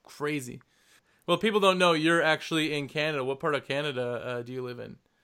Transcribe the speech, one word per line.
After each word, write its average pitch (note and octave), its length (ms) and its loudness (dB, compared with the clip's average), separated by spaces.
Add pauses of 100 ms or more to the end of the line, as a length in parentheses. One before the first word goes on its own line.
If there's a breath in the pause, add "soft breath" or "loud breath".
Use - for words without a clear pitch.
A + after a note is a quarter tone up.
crazy. D3 580 -8 (640)
Well, E3+ 100 2
people G#3 240 2
don't F#3 160 6
know F3+ 160 6
you're D#3+ 280 4
actually D#3 520 0
in C#3+ 160 -4
Canada. D3+ 340 -2
What C3+ 160 -4
part D3+ 160 0
of C3 120 -4
Canada, B2 580 -2
uh, B2 160 -6
do B2 100 -12
you B2+ 100 -8
live B2 180 -10
in? A2 180 -14 (260)